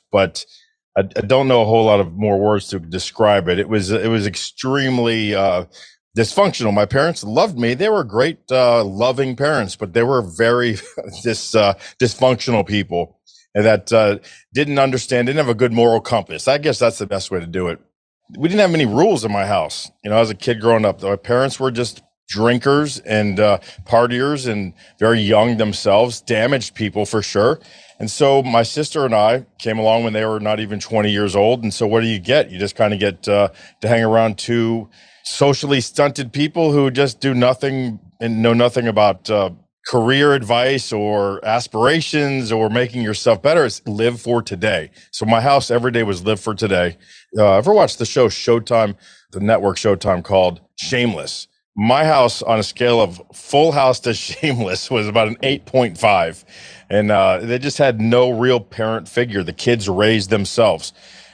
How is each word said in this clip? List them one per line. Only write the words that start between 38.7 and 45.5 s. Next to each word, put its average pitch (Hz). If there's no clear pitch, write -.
about, 104
uh, 101
career 135
advice 123
or 104
aspirations 131
or 110
making 120
yourself 107
better. 156
It's -
live 113
for 117
today. 98
So -
my 113
house 139